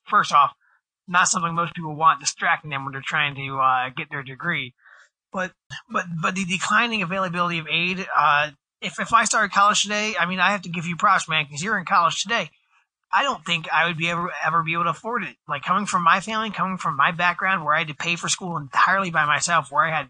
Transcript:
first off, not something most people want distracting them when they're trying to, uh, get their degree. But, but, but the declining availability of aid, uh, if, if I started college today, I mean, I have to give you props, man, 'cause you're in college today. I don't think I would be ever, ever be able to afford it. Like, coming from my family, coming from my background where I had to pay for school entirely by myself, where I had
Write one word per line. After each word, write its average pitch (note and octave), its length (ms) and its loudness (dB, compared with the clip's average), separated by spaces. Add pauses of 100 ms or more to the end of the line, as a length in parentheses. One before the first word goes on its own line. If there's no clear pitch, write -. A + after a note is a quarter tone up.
first G3 280 2
off, G#3+ 200 6 (560)
not F3+ 180 4
something E3+ 260 0
most E3 220 -2
people D#3 220 -8
want D3+ 240 4
distracting D#3+ 500 -2
them C3+ 140 -6
when C3+ 80 -8
they're C3+ 120 -10
trying D3 300 0
to, C3+ 240 -6
uh, C3 380 2
get D3+ 120 -8
their D3 140 -8
degree. C3 500 -6 (600)
But, F#3 200 -4 (380)
but, G3+ 160 -2 (160)
but G3 140 -2
the G3 80 -2
declining G#3+ 580 0
availability F3 560 -2
of D#3+ 80 -8
aid, F3 400 -2 (100)
uh, D3 360 4 (280)
if, G3+ 200 -8
if G3+ 120 -2
I A#3 120 6
started G#3+ 280 0
college G3+ 300 4
today, G#3 360 -2
I E3+ 60 2
mean, F#3 140 -2
I F#3 140 4
have G3 100 -4
to F#3 80 -12
give E3 160 -6
you E3+ 100 -4
props, F#3+ 320 4
man, D#3 180 0
'cause C#3+ 160 -10
you're G#3+ 140 -2
in F3+ 80 -6
college E3+ 380 2
today. G3 280 -2 (640)
I G#3 100 2
don't C4 220 -2
think E3+ 280 -2
I D#3+ 140 4
would E3+ 120 -2
be E3 100 0
ever, F3 240 -2 (120)
ever E3 180 2
be D#3+ 100 -4
able E3+ 120 0
to E3+ 60 2
afford A3+ 340 -4
it. B2 120 -12 (100)
Like, C#3+ 160 -6
coming F#3+ 240 0
from F3+ 160 0
my F3 180 4
family, A3 300 -4
coming F#3 280 -4
from D#3+ 180 -4
my D3+ 160 4
background F3 520 0
where D3 100 2
I D#3 40 4
had E3 100 0
to D3+ 60 -10
pay E3+ 220 -4
for E3+ 120 -6
school E3+ 280 -4
entirely F3+ 540 0
by D#3 160 2
myself, D3 440 2
where D3 140 4
I D#3+ 120 0
had C#3 140 -4